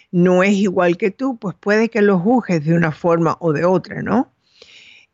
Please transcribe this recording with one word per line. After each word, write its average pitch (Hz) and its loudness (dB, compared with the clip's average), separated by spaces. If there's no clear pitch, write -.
no 180 2
es 202 2
igual 180 0
que 196 -2
tú, 262 -6
pues 185 -10
puede 214 0
que 220 -2
lo 202 4
juzgues 185 0
de 160 0
una 170 0
forma 170 0
o 165 -2
de 156 -2
otra, 180 -2
¿no? 214 -2